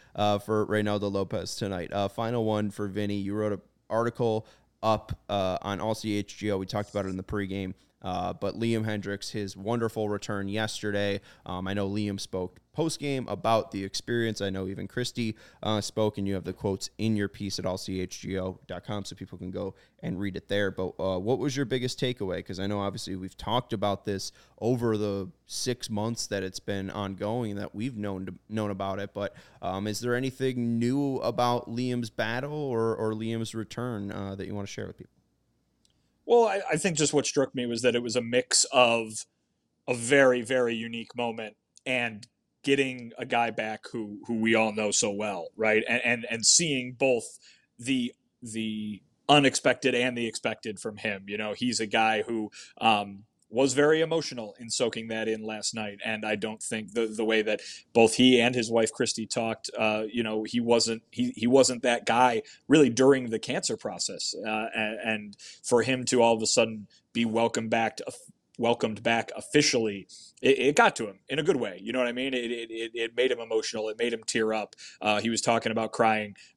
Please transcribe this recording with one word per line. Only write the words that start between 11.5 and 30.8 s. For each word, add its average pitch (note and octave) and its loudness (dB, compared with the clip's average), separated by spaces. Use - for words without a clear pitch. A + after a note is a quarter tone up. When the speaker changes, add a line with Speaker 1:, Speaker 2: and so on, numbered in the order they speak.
Speaker 1:
I F#2+ -2
know G2+ -2
Liam G2+ -2
spoke - -6
post-game C#3+ -2
about A2 0
the G2 -4
experience. A2+ -2
I G2 -2
know F#2+ -4
even G2 -8
Christy, A#2+ -4
uh, G#2+ 0
spoke, G#2+ -2
and G2 -2
you G2 0
have F2+ -4
the F2 -6
quotes G2 -4
in A2 2
your G2+ -2
piece - -6
at F#2+ -6
all F#2 -2
C F#2+ -6
H F#2 -8
G F#2+ -4
O F#2 -6
dot F2+ -10
com, G#2 -6
so F#2+ -12
people F#2 -14
can F#2 -8
go F#2+ -6
and F#2+ -6
read G2 -4
it - -12
there. G2+ 2
But, F#2 -4
uh, F#2+ -2
what G#2+ 0
was B2+ -2
your C#3+ -2
biggest B2+ -4
takeaway? G2 -4
'Cause F#2 -10
I G2 -2
know, G2+ -2
obviously, G2 -6
we've F#2 -12
talked A#2 -2
about G2+ -2
this G2 -6
over A#2 2
the G2 -2
six - -6
months A2+ -4
that G2 -4
it's F#2+ -8
been G2 -4
ongoing G2+ -4
that G2 -8
we've A#2 -6
known G2 -6
to, F#2+ -10
known G#2+ -2
about G2 -4
it. G2+ -10
But, G2+ -4
um, F#2+ -4
is G#2 -4
there A#2+ 0
anything B2+ -2
new C3+ 0